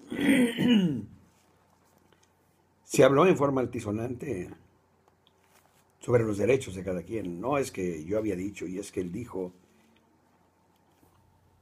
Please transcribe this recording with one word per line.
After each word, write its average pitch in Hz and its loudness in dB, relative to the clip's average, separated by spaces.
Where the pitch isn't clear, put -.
<clears throat> 233 2
se - 4
habló 139 6
en 139 6
forma 135 2
altisonante 107 -6
sobre 120 2
los 104 -2
derechos 110 2
de 95 -10
cada 90 -4
quien. 90 -8
No 139 -2
es 131 -4
que 87 -6
yo 101 -2
había 107 -2
dicho 95 -8
y 92 -8
es 101 -12
que 101 -8
él 90 -6
dijo. 92 -10